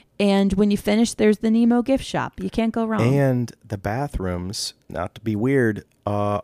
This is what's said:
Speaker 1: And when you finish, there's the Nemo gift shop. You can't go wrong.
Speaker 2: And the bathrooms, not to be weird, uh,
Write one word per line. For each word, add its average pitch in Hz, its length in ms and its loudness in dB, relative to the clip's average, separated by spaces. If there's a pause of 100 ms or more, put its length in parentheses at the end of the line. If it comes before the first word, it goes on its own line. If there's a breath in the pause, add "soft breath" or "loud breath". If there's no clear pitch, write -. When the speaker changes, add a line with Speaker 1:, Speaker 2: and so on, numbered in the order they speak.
(200 loud breath)
Speaker 1:
And 196 340 4
when 202 160 4
you 202 80 2
finish, 220 340 0
there's 214 280 4
the 220 100 0
Nemo 233 320 4
gift - 240 0
shop. 131 340 -6
You 185 80 -4
can't 226 240 -2
go 226 140 -2
wrong. 220 160 -2 (120)
Speaker 2:
And 127 380 0 (100)
the - 140 -10
bathrooms, 95 960 -4 (160)
not 87 280 -8
to - 40 -20
be 107 160 -4
weird, 117 480 0 (220)
uh, 104 380 -2